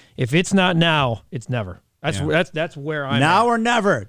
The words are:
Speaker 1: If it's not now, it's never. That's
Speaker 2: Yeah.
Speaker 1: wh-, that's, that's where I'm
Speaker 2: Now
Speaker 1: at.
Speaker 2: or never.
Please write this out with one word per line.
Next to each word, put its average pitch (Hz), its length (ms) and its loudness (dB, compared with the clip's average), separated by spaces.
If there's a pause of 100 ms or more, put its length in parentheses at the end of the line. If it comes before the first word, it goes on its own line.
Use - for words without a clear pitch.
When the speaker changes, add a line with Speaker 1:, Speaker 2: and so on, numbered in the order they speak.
(160)
Speaker 1:
If 123 160 -4
it's 190 220 0
not 185 220 2
now, 151 460 0 (100)
it's 123 160 -10
never. 107 320 -6 (240)
That's 139 140 -4
Speaker 2:
Yeah. 147 80 -4
Speaker 1:
wh-, - 20 -2
that's, 156 220 0
that's 160 260 -6
where 147 300 -6
I'm 139 120 0
Speaker 2:
Now 175 280 4
Speaker 1:
at. - 0 -
Speaker 2:
or 233 120 2
never. 208 500 0